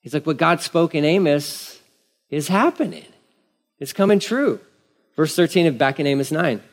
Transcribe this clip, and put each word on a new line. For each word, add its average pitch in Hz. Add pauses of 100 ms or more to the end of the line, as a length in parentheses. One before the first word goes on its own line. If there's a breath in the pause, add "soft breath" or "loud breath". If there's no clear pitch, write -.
He's 123
like, 147
"What 151
God 165
spoke 165
in 147
Amos 151 (520)
is 147
happening. 240 (720)
It's 139
coming 202
true." 233 (560)
Verse 156
thirteen 170
of 127
back 139
in 143
Amos 139
nine. 151 (120)